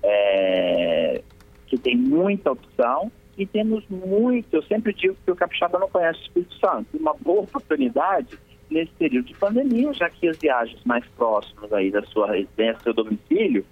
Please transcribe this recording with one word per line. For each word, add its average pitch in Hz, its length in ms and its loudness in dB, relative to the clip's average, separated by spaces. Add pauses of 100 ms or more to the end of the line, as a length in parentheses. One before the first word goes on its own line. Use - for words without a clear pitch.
é, 90 1160 2 (440)
que 127 120 -2
tem 123 180 0
muita 156 560 2
opção, 131 580 -2 (280)
e 190 80 -2
temos 214 420 -2
muito, 208 640 0
eu 156 100 2
sempre 214 280 -2
digo 190 320 0
que - 60 -2
o 180 40 2
capixaba 175 440 -2
não 190 100 0
conhece 165 320 0
o - 20 -20
Espírito - 360 -4
Santo. 185 280 0 (100)
Uma 302 180 0
boa - 260 0
oportunidade 156 1000 -2 (320)
nesse 160 220 -2
período 127 340 -2
de - 80 -20
pandemia, 247 600 0
já 170 160 -2
que - 180 -2
as 160 80 -2
viagens 127 480 -2
mais 120 200 0 (120)
próximas 107 560 -2
aí 98 180 0
da 104 120 0
sua 104 300 -2
residência, 110 420 -2
do - 80 -16
seu 117 120 -2
domicílio 113 760 -2